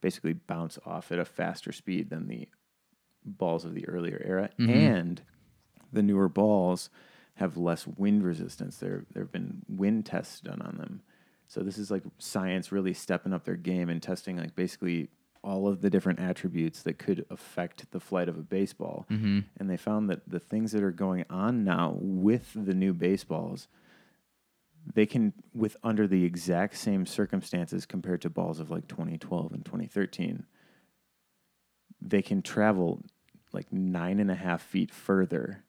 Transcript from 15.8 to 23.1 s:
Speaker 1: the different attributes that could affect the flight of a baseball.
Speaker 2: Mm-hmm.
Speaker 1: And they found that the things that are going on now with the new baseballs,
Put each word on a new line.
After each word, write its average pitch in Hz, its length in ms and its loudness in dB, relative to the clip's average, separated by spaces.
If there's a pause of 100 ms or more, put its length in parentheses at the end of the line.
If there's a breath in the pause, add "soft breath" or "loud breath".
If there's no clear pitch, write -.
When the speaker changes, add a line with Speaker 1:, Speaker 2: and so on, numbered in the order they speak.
Speaker 1:
the 101 100 4
different 92 280 2
attributes 90 640 -2
that 85 160 -4
could - 320 -2
affect - 640 -8
the 95 80 -6
flight 90 280 -2
of 85 80 -4
a 82 60 -8
baseball. 82 680 -4
Speaker 2:
Mm-hmm. 104 300 2 (180)
Speaker 1:
And 98 100 -2
they 90 80 0
found 107 320 0
that - 180 -4
the 87 120 -4
things 110 320 -2
that 107 100 2
are 98 100 4
going 90 380 0
on 110 340 0
now 87 360 2
with 98 560 2
the 101 180 -2
new 92 220 4
baseballs, 87 720 -2 (1200 soft breath)